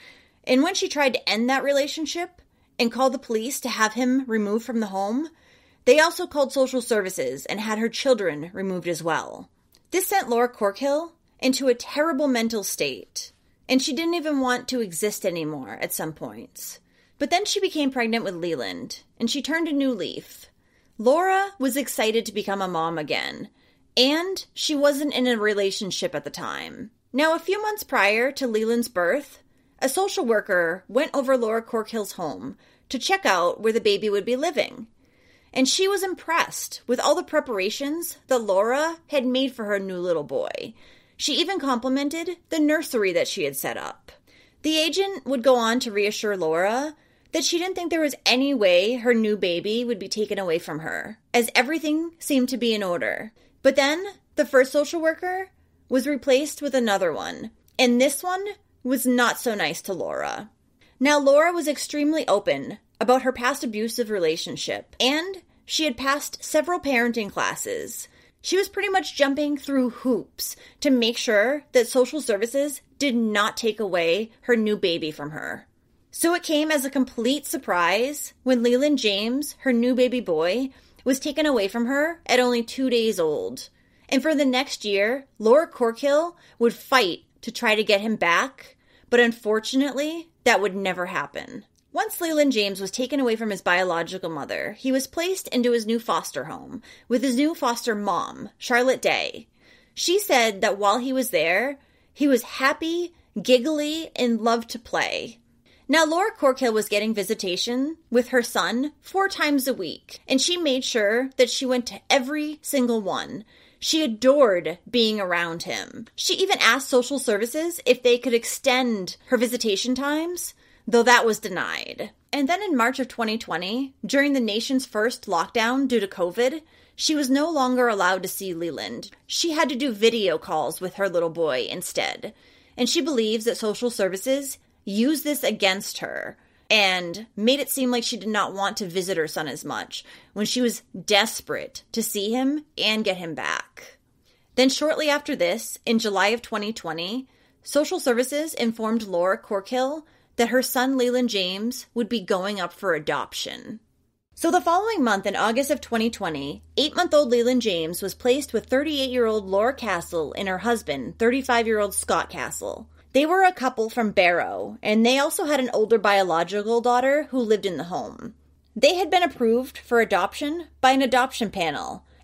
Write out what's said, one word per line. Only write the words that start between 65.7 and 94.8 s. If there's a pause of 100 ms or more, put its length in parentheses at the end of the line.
had
passed
several
parenting
classes. (320)
She
was
pretty
much
jumping
through
hoops (240)
to
make
sure (100)
that
social
services (200)
did
not
take
away (100)
her
new
baby
from
her. (440)
So
it
came
as
a
complete
surprise (100)
when
Leland
James,
her
new
baby
boy, (340)
was
taken
away
from
her
at
only
two
days
old. (400)
And
for
the
next
year, (140)
Laura
Corkill (220)
would
fight (180)
to
try
to
get
him
back, (320)
but
unfortunately, (160)
that
would
never
happen. (260)
Once
Leland
James
was
taken
away
from
his
biological
mother,
he